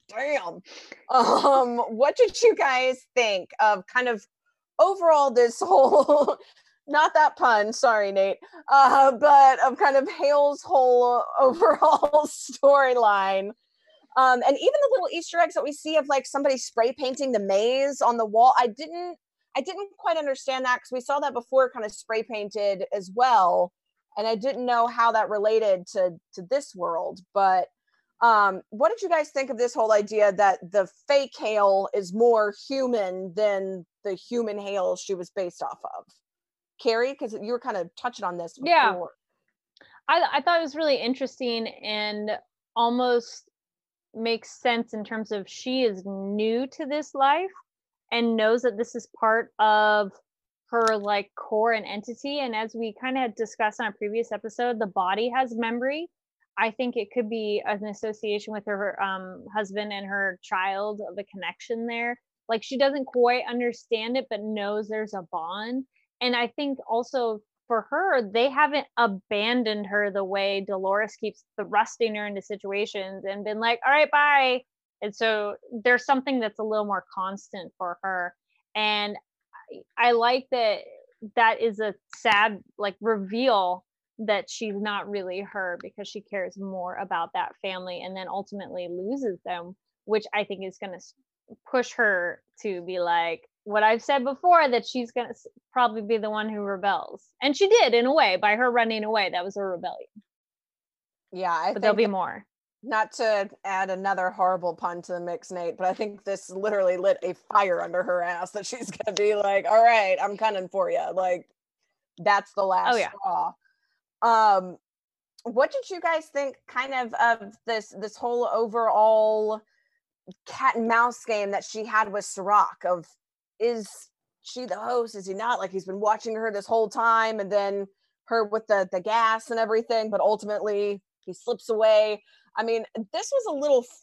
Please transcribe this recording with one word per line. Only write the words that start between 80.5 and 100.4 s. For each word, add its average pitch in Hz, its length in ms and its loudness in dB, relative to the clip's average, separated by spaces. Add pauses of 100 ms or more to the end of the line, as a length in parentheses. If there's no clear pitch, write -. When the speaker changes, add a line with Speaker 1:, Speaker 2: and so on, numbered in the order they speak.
Speaker 2:
that 226 280 0 (560)
that 226 260 4
is 220 180 -2
a 214 140 -2 (220)
sad, 214 480 0 (160)
like, 202 220 -6
reveal 208 840 0 (320)
that 208 320 -4
she's 214 260 -8
not 202 320 -6
really 190 340 -8
her, 190 400 -8
because 196 260 -16
she 208 140 -14
cares 185 360 -10
more 185 380 -10
about 180 380 -6
that 180 280 -6
family 185 400 -10
and 190 160 -12
then 185 100 -12
ultimately 185 640 -12
loses 196 560 -8
them, 175 320 -12 (280)
which 208 280 -2
I 214 100 -2
think 190 220 -12
is 185 140 -14
gonna 190 180 -12
s-, - 160 -20 (560)
push 247 240 -2
her 185 500 0 (200)
to 190 180 -6
be 180 180 -8
like, 170 480 -2 (160)
what 208 200 0
I've 226 200 2
said 277 220 0
before, 311 420 4
that 240 180 0
she's 240 260 -6
gonna 240 180 -6
s-, - 180 -20 (240)
probably 226 300 0
be 214 160 -2
the 214 120 -6
one 214 200 -4
who 214 120 -8
rebels. 196 800 -6
And 277 140 0
she 392 140 2
did, 403 240 6
in 240 140 4
a 269 60 2
way, 226 220 4
by 208 220 2
her 247 120 2
running 226 360 0
away. 214 240 0
That 180 160 -4
was 196 100 -10
a 202 80 -6
rebellion. 175 460 -8 (1200)